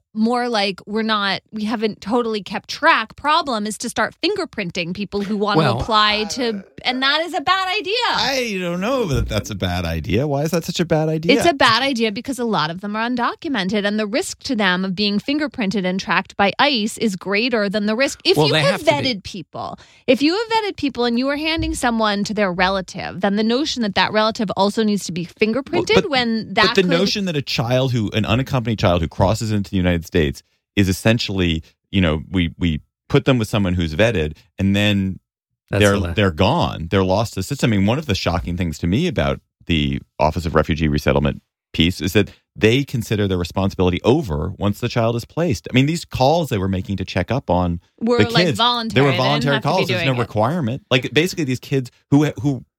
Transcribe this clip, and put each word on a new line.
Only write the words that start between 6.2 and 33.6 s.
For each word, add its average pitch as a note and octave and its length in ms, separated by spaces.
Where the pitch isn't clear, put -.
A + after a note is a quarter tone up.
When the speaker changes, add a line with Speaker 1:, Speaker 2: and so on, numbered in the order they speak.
Speaker 1:
to, A3 380
and B3+ 180
that D4 200
is E4 120
a F4 60
bad F#4 280
idea. F#4 260
Speaker 3:
I A#3 500
don't F3 200
know A#3+ 260
that A#2+ 220
that's G#2+ 220
a G#2 40
bad F2+ 300
idea. E2+ 420
Why C#3+ 160
is D#3+ 100
that E3+ 120
such - 160
a E3+ 40
bad D#3 240
idea? D#3+ 280
Speaker 1:
It's - 100
a E4+ 80
bad B3 280
idea A3+ 300
because A#3+ 260
a A#3+ 60
lot E3 260
of F3+ 120
them G#3 120
are A3+ 140
undocumented, A#3 760
and G#3 120
the G#3+ 80
risk B3+ 380
to C4 120
them F#3+ 280
of F#3+ 100
being G3+ 240
fingerprinted A#3 680
and F#3 120
tracked - 380
by G3+ 220
ice A#3+ 400
is G3 180
greater G#3 540
than G#3 160
the A3 100
risk. C#4 280
If F#4+ 120
Speaker 2:
Well, - 100
Speaker 1:
you - 60
Speaker 2:
they - 100
Speaker 1:
have - 100
Speaker 2:
have - 80
to D4+ 60
be. D#4+ 40
Speaker 1:
vetted C4+ 340
people, - 540
if B3+ 160
you D#4+ 120
have A4 300
vetted D4 120
people A#3+ 280
and A#3+ 140
you C4 100
are C#4+ 80
handing D#4+ 380
someone A3 500
to G#3+ 100
their G3 180
relative, F3+ 720
then G3+ 140
the A3 80
notion B3 380
that G#3 140
that F#3 160
relative G#3+ 440
also G3+ 260
needs G#3 220
to - 80
be E3+ 140
fingerprinted C4+ 680
Speaker 3:
Well, - 80
but, F#4+ 80
Speaker 1:
when A3+ 440
that G#3+ 140
Speaker 3:
but A#3 80
the G3 60
Speaker 1:
could F3+ 80
Speaker 3:
notion F#3+ 360
that E3 100
a C#3 60
child B2+ 500
who, A2 200
an G#2+ 140
unaccompanied A#2 520
child F2 240
who - 60
crosses G#2+ 440
into G2+ 180
the G2 60
United F2 300
States D2+ 380
is G2 120
essentially, F#2+ 760
you G2 100
know, D#2 300
we, F2 280
we E2 220
put - 160
them C3 140
with G#2+ 100
someone G2 260